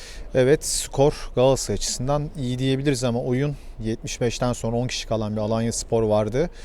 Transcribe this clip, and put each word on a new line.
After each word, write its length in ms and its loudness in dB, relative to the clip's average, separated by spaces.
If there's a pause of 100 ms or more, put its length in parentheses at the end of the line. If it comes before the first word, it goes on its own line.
(360)
Evet, 300 6
skor 720 0
Galatasaray 400 4
açısından 640 -2
iyi 220 -4
diyebiliriz 440 2
ama 180 0
oyun 340 0 (280)
yetmiş 380 -4
beşten 320 0
sonra 240 -2
on 100 0
kişi 200 -6
kalan 280 -2
bir 60 -2
Alanyaspor 640 0
vardı. 460 2 (160)